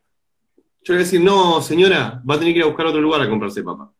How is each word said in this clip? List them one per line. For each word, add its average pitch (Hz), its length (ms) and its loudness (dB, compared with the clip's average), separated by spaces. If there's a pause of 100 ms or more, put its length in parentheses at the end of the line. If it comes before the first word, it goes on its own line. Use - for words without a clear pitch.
(840)
yo 175 120 -2
le 180 60 0
voy - 20 0
a - 20 0
decir, 180 160 0
"No, 180 400 4
señora, 151 680 0
va 143 60 0
a 151 40 0
tener 170 160 0
que 170 60 0
ir 160 40 2
a 151 40 2
buscar 160 180 -2
otro 156 140 0
lugar 151 200 0
a 117 80 0
comprarse 104 340 -4
papa". 76 380 -14